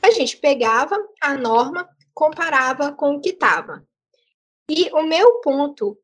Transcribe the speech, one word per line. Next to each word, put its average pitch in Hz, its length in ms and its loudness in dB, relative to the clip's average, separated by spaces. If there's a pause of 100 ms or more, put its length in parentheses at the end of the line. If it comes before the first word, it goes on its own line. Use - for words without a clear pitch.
A 453 100 4
gente 294 260 0
pegava 254 600 0 (240)
a 277 140 -2
norma, 262 540 0 (240)
comparava 294 800 0
com 285 240 -2
o 285 60 -10
que 370 120 -4
tava. 160 500 -2 (840)
E 311 240 0
o 311 100 0
meu 381 380 4
ponto 277 640 -4